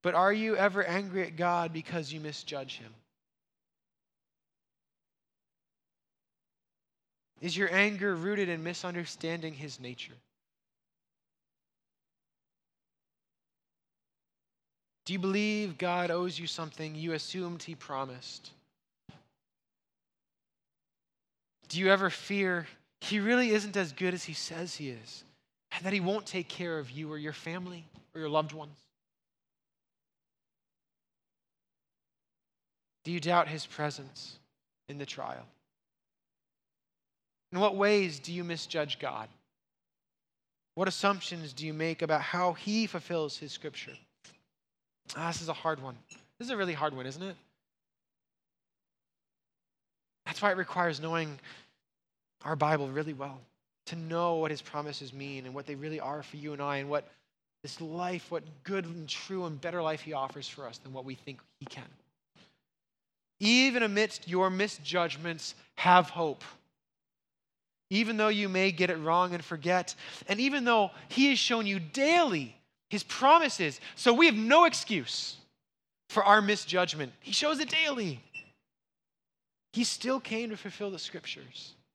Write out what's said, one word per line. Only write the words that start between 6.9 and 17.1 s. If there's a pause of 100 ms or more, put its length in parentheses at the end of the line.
Is
your
anger
rooted
in
misunderstanding
his
nature? (4000)
Do
you
believe
God
owes
you
something
you